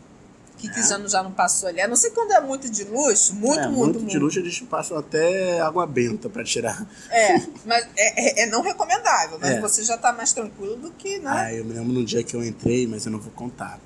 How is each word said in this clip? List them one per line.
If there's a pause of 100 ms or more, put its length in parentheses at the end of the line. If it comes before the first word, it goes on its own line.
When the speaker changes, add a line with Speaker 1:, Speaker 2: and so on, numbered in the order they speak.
(580)
Speaker 1:
Que,
que
Speaker 2:
É.
Speaker 1:
já
não,
já
não
passou
ali?
A
não
ser
quando
é
muito
de
luxo,
muito,
Speaker 2:
É,
Speaker 1:
muito,
Speaker 2:
muito
Speaker 1:
muito.
Speaker 2:
de
luxo,
eles
passam
até
água
benta
pra
tirar. (240)
Speaker 1:
É, (280)
mas
é,
é,
é
não
recomendável,
mas
Speaker 2:
É.
Speaker 1:
você
já
tá
mais
tranquilo
do
que,
né?
Speaker 2:
Ah,
eu
me
lembro
num
dia
que
eu
entrei,
mas
eu
não
vou
contar.